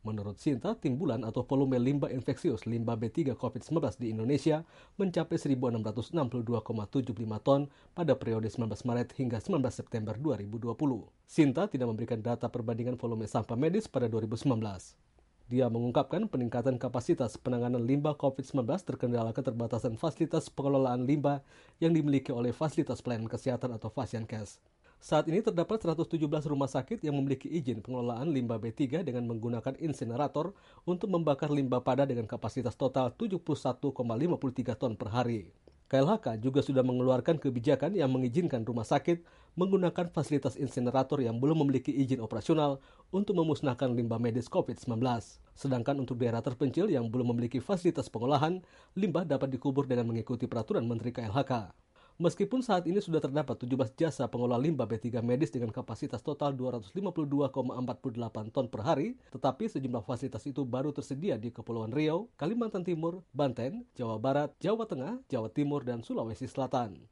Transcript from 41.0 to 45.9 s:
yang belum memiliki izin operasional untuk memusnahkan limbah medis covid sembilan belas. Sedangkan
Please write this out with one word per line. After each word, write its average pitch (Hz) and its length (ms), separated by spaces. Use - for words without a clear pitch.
yang 113 160
belum 151 240
memiliki 135 320
izin 131 240
operasional 139 560
untuk 196 320
memusnahkan 139 560
limbah 117 240
medis 120 320
covid 165 240
sembilan 113 240
belas. 120 400
Sedangkan 135 400